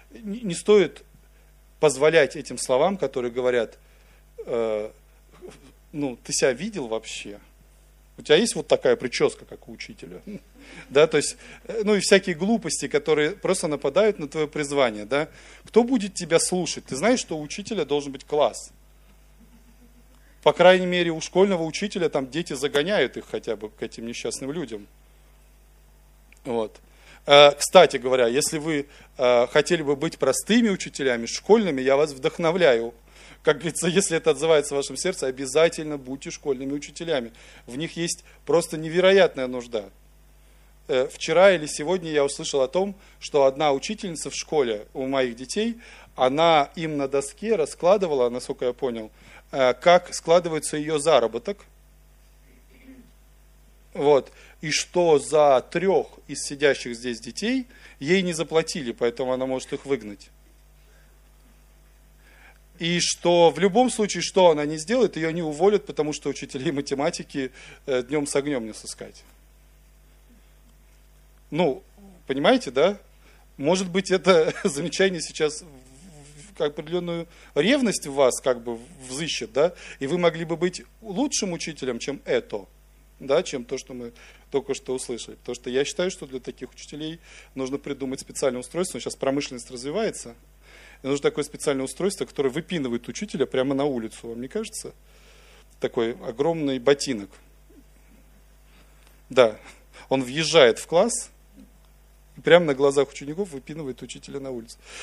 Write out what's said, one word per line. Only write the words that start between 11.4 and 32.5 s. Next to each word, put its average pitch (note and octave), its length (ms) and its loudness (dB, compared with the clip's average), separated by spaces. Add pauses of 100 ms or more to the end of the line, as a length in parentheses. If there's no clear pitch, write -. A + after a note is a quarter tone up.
э, G#3+ 200 -6
ну, G#3 100 4
и G3 40 0
всякие F#3+ 360 4
глупости, E3+ 520 -2
которые D3+ 440 0
просто F3 360 -2
нападают D#3+ 520 0
на D3+ 80 -8
твоё D#3 200 -4
призвание, C#3 580 -2
да? C#3 240 -2 (360)
Кто - 180 4
будет A#3 300 -2
тебя E3 260 0
слушать? - 460 -2
Ты C3 100 -8
знаешь, G#3+ 240 2
что - 180 -6
у D3+ 40 -6
учителя F#3 440 -6
должен C#3+ 260 -2
быть C3 140 -16
класс. C3+ 460 -2 (1700)
По D3 100 6
крайней F#3 320 6
мере, F3+ 260 0
у D#3+ 100 -6
школьного F#3 420 2
учителя E3+ 460 -2
там C3+ 200 -2
дети D#3+ 240 -6
загоняют C#3+ 640 0
их A2 120 -12
хотя A2 260 -6
бы G#2 140 -12
к - 120 -16
этим A2+ 240 -10
несчастным A#2+ 460 -8
людям. A2+ 360 -10 (1600)
Вот. A#2 360 -6 (480)
Э, C#3+ 240 10
кстати D3+ 460 6
говоря, B2+ 300 2
если D3 300 0
вы, D3 300 -4 (300)
э, B2 300 4
хотели D#3+ 360 2
бы C#3+ 140 0
быть D3+ 200 -4
простыми G#3+ 520 2
учителями, C3 560 -2
школьными, F3+ 560 2
я C3+ 160 4
вас D3 160 0
вдохновляю. C3+ 800 2 (500)